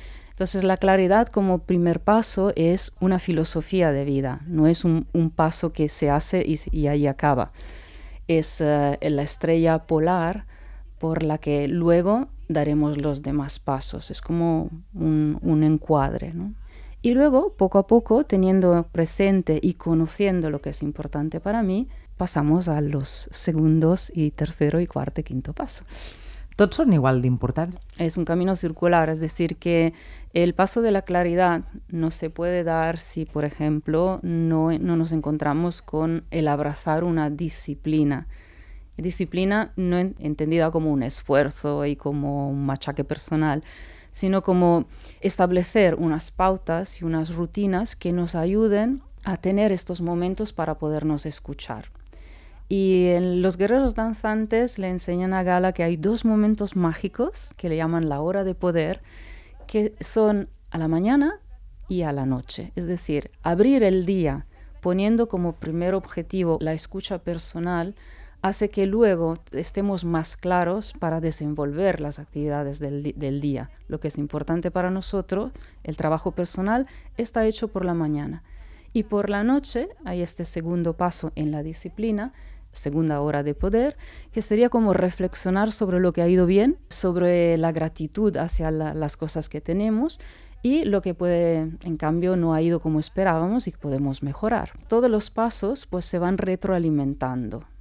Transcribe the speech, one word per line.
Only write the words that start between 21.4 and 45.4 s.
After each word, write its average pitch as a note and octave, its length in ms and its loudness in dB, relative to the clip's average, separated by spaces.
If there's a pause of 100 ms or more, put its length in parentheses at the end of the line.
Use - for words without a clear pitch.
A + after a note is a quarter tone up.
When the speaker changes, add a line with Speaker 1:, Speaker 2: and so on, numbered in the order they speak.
Speaker 1:
para A3 220 0
mí, G3 260 0 (280)
pasamos E3+ 520 2
a D3+ 120 0
los C#3+ 520 -4
segundos D#3+ 800 2
y D3+ 160 0
tercero D3+ 500 0
y F3 60 0
cuarto C#3 340 -4
y D3 40 -4
quinto C3 280 -8
paso. - 320 -10 (720)
Speaker 2:
Tots G3+ 220 4
són D4 160 4
igual C3 320 6
d'importants. C3 560 -2 (180)
Speaker 1:
Es E3 180 -2
un F3 80 0
camino F3+ 300 0
circular, E3+ 540 2
es D#3+ 100 -2
decir, D#3+ 380 -2
que E3 380 2 (380)
el F3 220 2
paso F#3+ 260 2
de A3+ 120 2
la G3 100 0
claridad F3 600 2 (260)
no D#3+ 240 -2
se D#3+ 180 -6
puede F3 320 -2
dar E3 360 0
si, D#3+ 260 -8
por D3+ 200 -4
ejemplo, D#3 800 0
no, E3 480 2
no E3+ 260 0
nos E3 160 0
encontramos D3+ 720 -2
con D#3+ 480 -2
el D#3+ 160 0
abrazar D3 560 0
una D#3+ 280 0
disciplina. D3+ 1000 -2 (680)
Disciplina F#3 800 0
no F3+ 220 2
en-, F#3+ 220 0
entendida D#3 500 0
como D#3+ 220 0
un C#3 100 2
esfuerzo C#3+ 840 0
y C#3+ 100 -2
como C#3+ 540 -4
un C#3 160 -2
machaque C#3 360 -4
personal, D3+ 640 -2 (480)
sino F#3+ 300 0
como F3 420 4 (360)
establecer F3+ 760 4